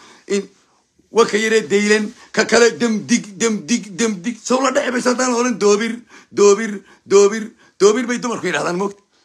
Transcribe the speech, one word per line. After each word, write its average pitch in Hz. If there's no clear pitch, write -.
in-, 196
wa 220
ka -
yare 220
daylan, 208
ka 220
kale 233
dam 220
dig, 196
dam 208
dig, 208
dam 214
dig. 233
Soo 254
la 262
dhexi 254
baysa 247
haddaan 254
oran 240
doobir, 208
doobir, 202
doobir. 202
Doobir 233
bay 240
dumarku 185
yidhahdaan, 160
moogta. 202